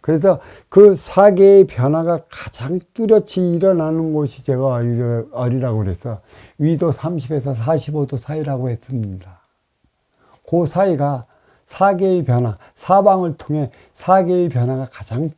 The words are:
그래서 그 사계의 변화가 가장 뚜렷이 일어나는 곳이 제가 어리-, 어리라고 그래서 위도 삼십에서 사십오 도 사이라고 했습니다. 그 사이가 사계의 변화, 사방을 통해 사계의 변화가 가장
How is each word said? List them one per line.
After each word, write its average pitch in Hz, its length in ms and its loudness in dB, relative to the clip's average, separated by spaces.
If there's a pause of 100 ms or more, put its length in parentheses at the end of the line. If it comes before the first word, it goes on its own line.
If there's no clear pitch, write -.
그래서 165 380 0 (300)
그 196 260 8
사계의 196 680 6
변화가 160 640 -2
가장 147 500 -10 (140)
뚜렷이 208 600 0
일어나는 160 600 0
곳이 151 300 -4
제가 131 220 -2
어리-, 120 680 -2
어리라고 123 480 -4
그래서 101 420 -6 (360)
위도 160 340 0
삼십에서 143 640 -6
사십오 147 540 -4
도 139 100 -8
사이라고 139 520 -6
했습니다. 98 720 -10 (1080)
그 170 160 0
사이가 143 600 -2 (400)
사계의 185 580 0
변화, 120 320 -2 (180)
사방을 190 600 0
통해 147 320 -6 (240)
사계의 180 560 0
변화가 127 420 -4
가장 143 460 -8